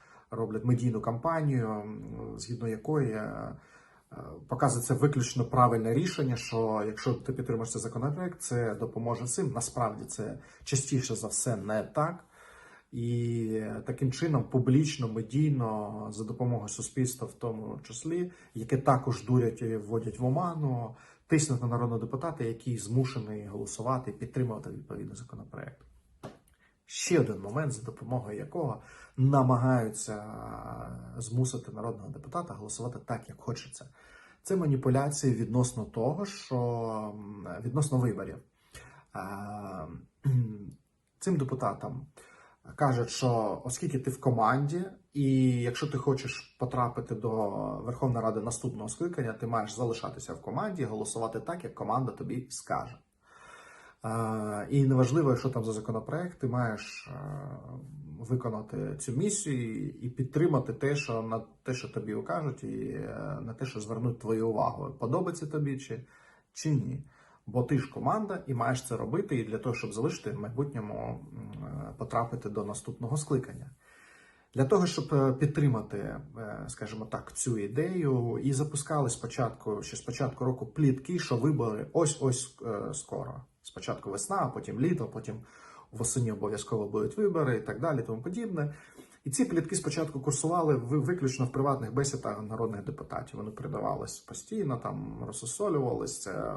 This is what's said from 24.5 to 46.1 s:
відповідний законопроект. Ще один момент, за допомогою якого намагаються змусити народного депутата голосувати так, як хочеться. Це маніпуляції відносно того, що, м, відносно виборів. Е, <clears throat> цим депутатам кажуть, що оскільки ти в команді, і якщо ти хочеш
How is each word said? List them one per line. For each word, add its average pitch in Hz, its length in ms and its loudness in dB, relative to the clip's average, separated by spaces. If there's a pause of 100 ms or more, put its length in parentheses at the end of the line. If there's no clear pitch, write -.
відповідний 104 460 -10
законопроект. - 640 -14 (1080)
Ще - 340 4
один 101 200 2
момент, 123 320 -2
за 110 100 -8
допомогою 110 560 -6
якого 139 440 -4 (340)
намагаються 123 1080 4 (960)
змусити 120 540 0
народного 110 360 -6
депутата 143 460 -8
голосувати 110 440 -8
так, - 300 -6
як - 120 -16
хочеться. - 480 -8 (540)
Це 190 140 0
маніпуляції 139 800 4
відносно 113 500 2
того, 147 420 0
що, - 300 -6 (580)
м, 101 340 -12 (140)
відносно 131 360 2
виборів. 98 400 0 (800)
Е, 101 720 -8 (380)
<clears throat> 139 60 4 (880)
цим 185 180 2
депутатам 127 680 -2 (680)
кажуть, 127 360 4
що 113 540 2
оскільки 143 340 -2
ти 127 120 0
в 127 100 -6
команді, 135 640 4 (280)
і 131 380 6 (120)
якщо 120 240 0
ти 139 120 -2
хочеш - 600 -2